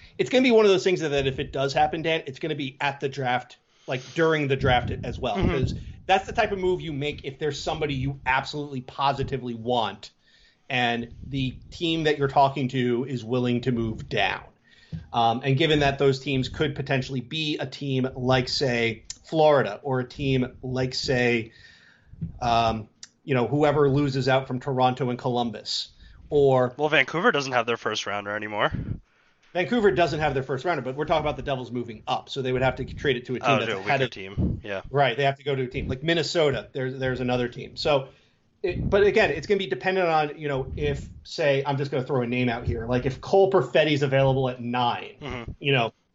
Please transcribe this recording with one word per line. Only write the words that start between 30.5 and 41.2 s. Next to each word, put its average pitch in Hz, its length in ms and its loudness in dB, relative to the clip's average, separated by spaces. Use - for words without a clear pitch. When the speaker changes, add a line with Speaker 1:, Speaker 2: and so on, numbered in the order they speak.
Speaker 1:
rounder, 165 180 -2
but 127 140 -6
we're 151 80 -2
talking 156 200 0
about 147 120 -2
the 135 60 -10
Devils 127 280 -6
moving 117 380 -8
up, 131 200 -4
so 139 140 -6
they 127 100 -2
would 127 100 0
have 131 140 2
to 127 80 -6
trade 127 320 -2
it 117 100 -10
to 127 100 -4
a - 20 -4
team 123 100 -2
Speaker 2:
Oh, 113 100 4
Speaker 1:
that's 110 80 0
Speaker 2:
to 110 100 -2
a 95 40 -6
Speaker 1:
ahead 107 200 0
Speaker 2:
weaker 131 40 2
Speaker 1:
of 120 60 -6
Speaker 2:
team, 98 540 -4
yeah. 98 160 -6
Speaker 1:
Right, 131 260 2
they 139 80 0
have 139 140 2
to - 60 -20
go 143 100 -2
to 131 80 -2
a 127 40 -4
team. 123 220 -6
Like 135 140 -6
Minnesota, 156 720 0
there's, 131 260 -4
there's 131 220 -2
another 123 280 0
team. 110 280 -12
So, 143 320 0
it, 175 240 -2
but 202 160 6
again, 196 260 4
it's 143 160 -6
gonna 202 120 2
be 190 100 -2
dependent 185 400 0
on, 156 300 0
you 151 100 -6
know, 135 280 -4
if, 147 320 -4